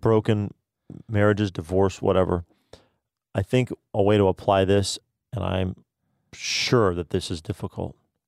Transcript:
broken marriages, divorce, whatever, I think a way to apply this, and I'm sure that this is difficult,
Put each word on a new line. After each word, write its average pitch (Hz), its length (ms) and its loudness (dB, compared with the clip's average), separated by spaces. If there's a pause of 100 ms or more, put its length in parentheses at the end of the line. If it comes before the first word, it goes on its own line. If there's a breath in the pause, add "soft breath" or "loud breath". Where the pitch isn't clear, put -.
broken 107 520 0 (560)
marriages, 104 420 2
divorce, 92 500 -2
whatever, 90 440 0 (920 soft breath)
I 98 60 0
think 127 280 0 (240)
a 104 80 0
way 104 160 4
to 101 100 4
apply 98 380 2
this, 98 340 0 (340)
and 92 100 -6
I'm 92 320 -4 (580)
sure - 640 0
that 87 160 -8
this 92 200 -4
is 82 100 -8
difficult, - 540 -10 (320)